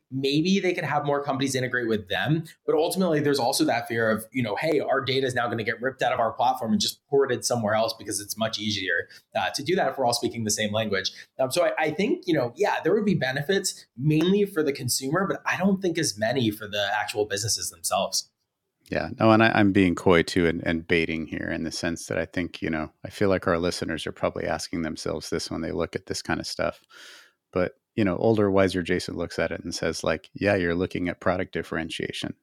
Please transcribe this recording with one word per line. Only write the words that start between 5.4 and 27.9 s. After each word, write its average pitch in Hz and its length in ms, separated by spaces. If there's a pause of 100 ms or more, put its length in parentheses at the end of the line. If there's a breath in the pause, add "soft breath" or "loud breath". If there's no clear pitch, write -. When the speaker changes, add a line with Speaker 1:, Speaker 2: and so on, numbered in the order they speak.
Speaker 1:
gonna 113 160
get 113 180
ripped 131 180
out 123 120
of 120 80
our 113 120
platform 123 380
and 104 100
just - 280
ported 127 360
somewhere 110 300
else 110 240
because 104 220
it's 101 160
much 110 240
easier, 95 480 (260 loud breath)
uh, 95 160
to - 140
do 175 100
that 160 160
if - 80
we're 135 60
all 120 80
speaking 117 320
the 107 60
same 107 220
language." 104 380 (300 loud breath)
Um, 131 100
so 175 140
I, 156 220
I 151 40
think, 226 360
you - 80
know, 123 220
yeah, 180 280
there 165 100
would 220 100
be 196 100
benefits 147 720 (100)
mainly 156 480
for 190 180
the 143 100
consumer, 135 540
but 156 180
I 151 120
don't 190 260
think 170 160
as 143 180
many 110 360
for 104 160
the 101 280
actual 104 300
businesses 101 440
themselves. - 600 (580)
Speaker 2:
Yeah, - 300
no, 113 140
and 110 100
I, 113 80
I'm 101 220
being 92 240
coy 87 260
too 85 240
and, 82 180
and 82 220
baiting 80 400
here 85 260
in 82 120
the 82 80
sense 82 340
that 95 120
I 82 80
think, - 360
you 87 80
know, 78 220 (120)
I - 60
feel - 180
like 95 200
our 87 100
listeners 85 480
are 87 60
probably 85 320
asking 85 380
themselves 78 480
this 82 200
when 82 120
they 82 100
look 85 240
at - 100
this - 160
kind 80 160
of - 80
stuff. - 380 (680 loud breath)
But, 90 200 (220)